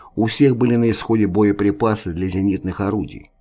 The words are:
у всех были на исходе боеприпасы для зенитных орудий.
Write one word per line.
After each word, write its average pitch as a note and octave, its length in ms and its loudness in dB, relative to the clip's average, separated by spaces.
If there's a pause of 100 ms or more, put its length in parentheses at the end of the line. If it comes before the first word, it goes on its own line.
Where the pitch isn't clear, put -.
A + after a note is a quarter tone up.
(160)
у A2+ 100 0
всех B2+ 320 2
были A#2+ 180 2
на A#2 140 2
исходе G#2+ 380 0
боеприпасы G2+ 840 0
для F2+ 160 -4
зенитных F#2+ 540 -2
орудий. G2 600 -6